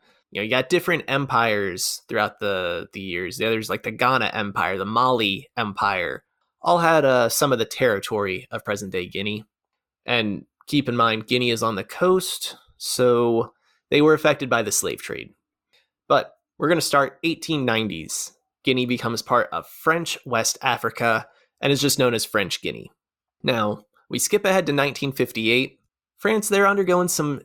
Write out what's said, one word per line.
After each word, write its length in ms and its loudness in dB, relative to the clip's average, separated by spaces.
You 100 -8
know, 40 -4
you 80 -6
got 180 0
different 380 0
empires 1000 -2
throughout 320 -2
the, 540 -4
the 80 -12
years. 360 -6
There's, 320 -2
like, 140 -4
the 80 -6
Ghana 420 0
Empire, 440 -2
the 80 -4
Mali 720 0
Empire, 640 -4
all 180 4
had, 260 4
uh, 240 4
some 220 2
of 60 4
the 80 -2
territory 880 -2
of 140 -10
present-day 420 -4
Guinea. 380 -6
And 400 -2
keep 240 0
in 60 -2
mind, 320 0
Guinea 240 0
is 100 -2
on 140 0
the 80 -4
coast, 720 -2
so 760 2
they 100 6
were 120 8
affected 360 2
by 140 2
the 80 -4
slave 300 -2
trade. 320 -12
But 260 2
we're 120 0
gonna 120 4
start 420 0
eighteen 420 -2
nineties. 640 -2
Guinea 220 2
becomes 360 -2
part 300 0
of 160 -6
French 580 -2
West 360 -2
Africa 640 0
and 140 2
is 80 0
just 180 2
known 140 4
as 120 -2
French 360 -2
Guinea. 300 -10
Now, 420 -2
we 80 -4
skip 280 0
ahead 220 4
to 60 0
nineteen 380 -2
fifty-eight. 680 0
France, 280 0
they're 200 4
undergoing 400 2
some 380 -2